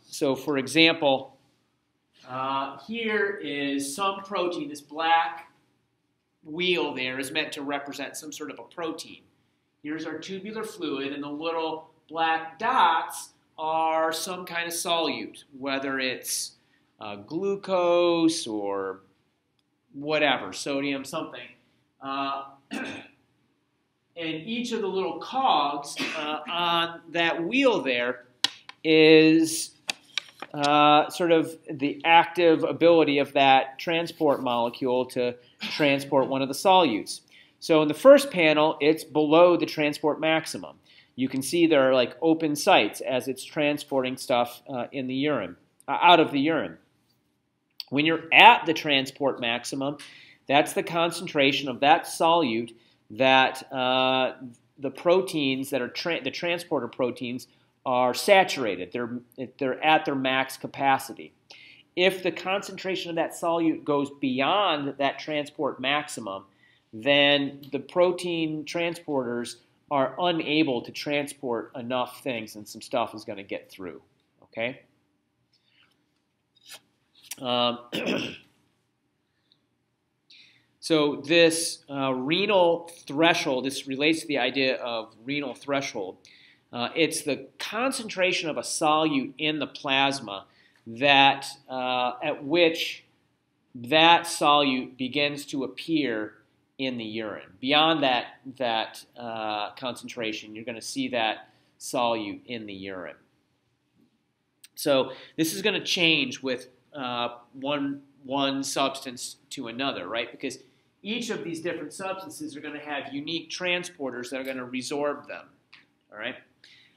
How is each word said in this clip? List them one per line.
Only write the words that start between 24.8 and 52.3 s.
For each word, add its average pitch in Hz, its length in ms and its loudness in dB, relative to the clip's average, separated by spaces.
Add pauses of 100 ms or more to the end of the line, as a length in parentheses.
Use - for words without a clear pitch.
the 196 60 -4
little 180 320 -4
cogs, 156 760 0 (220)
uh, 151 220 -6 (100)
on 170 520 0 (100)
that 165 320 0
wheel 226 380 4
there 127 440 -2 (580)
is, 160 880 8 (840)
uh, 147 560 6
sort 170 220 0
of 160 260 4 (120)
the 139 340 -4
active 165 600 6
ability 151 560 6
of 135 140 -2
that 135 460 6
transport 165 600 0
molecule 123 640 0
to 123 300 -4 (240)
transport 139 680 0
one 135 140 -2
of 135 60 -2
the 135 60 -8
solutes. 175 680 2 (380)
So 156 220 4
in 156 60 2
the 151 60 0
first 277 380 10
panel, 156 500 4
it's 160 220 4
below 156 520 6
the - 100 0
transport 147 540 -2
maximum. 151 580 -2 (380)
You 131 140 -2
can 131 120 -2
see 170 260 2
there 139 220 6
are, 131 40 4
like, 123 280 2
open 160 340 2
sites 143 460 4
as 127 260 -4
it's 127 160 -8
transporting 143 760 -2
stuff, 120 500 -2
uh, 123 240 -8
in 127 160 -6
the 127 60 -6
urine, 131 420 -2 (320)
uh, 135 140 -4
out 170 180 10
of 151 120 4
the 143 80 0
urine. 135 380 0 (1120)
When 143 160 0
you're 160 180 0 (100)
at 196 320 10
the 160 80 0
transport 139 640 -2
maximum, 135 580 -4 (500)
that's 151 260 4
the 190 100 -2
concentration 156 840 0
of 117 120 -8
that 156 240 6
solute 143 680 0 (380)